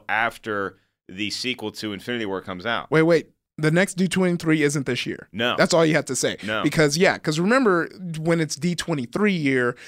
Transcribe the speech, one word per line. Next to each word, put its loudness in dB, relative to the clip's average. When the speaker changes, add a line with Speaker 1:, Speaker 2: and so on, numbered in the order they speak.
Speaker 1:
after -2
the -6
sequel -6
to -8
Infinity -6
War -4
comes -10
out. -4
Speaker 2:
Wait, 4
wait. 2
The 0
next 2
D 2
twenty-three 0
isn't 0
this -4
year. -8
Speaker 1:
No. -2
Speaker 2:
That's 2
all 6
you 4
have 0
to -4
say. -2
Speaker 1:
No. -2
Speaker 2:
Because, 2
yeah, 4
'cause -2
remember 2
when 2
it's -2
D 0
twenty-three 0
year, 2